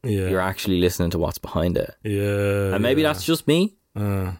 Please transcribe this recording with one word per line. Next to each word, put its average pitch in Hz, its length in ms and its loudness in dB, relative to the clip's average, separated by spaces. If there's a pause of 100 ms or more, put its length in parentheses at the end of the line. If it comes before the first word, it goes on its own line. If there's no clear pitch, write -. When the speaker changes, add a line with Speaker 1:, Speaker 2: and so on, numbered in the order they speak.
Speaker 1:
Yeah. 98 260 0
Speaker 2:
You're 95 120 2
actually 95 380 0
listening 87 320 2
to 92 80 -2
what's 76 200 -2
behind 87 380 -2
it. - 260 -4
Speaker 1:
Yeah, 101 720 0
Speaker 2:
And 104 80 0
maybe 135 200 2
Speaker 1:
yeah. 151 60 2
Speaker 2:
that's 151 160 -2
just 160 240 0
me. 175 260 2 (220)
Speaker 1:
Uh. 98 440 -2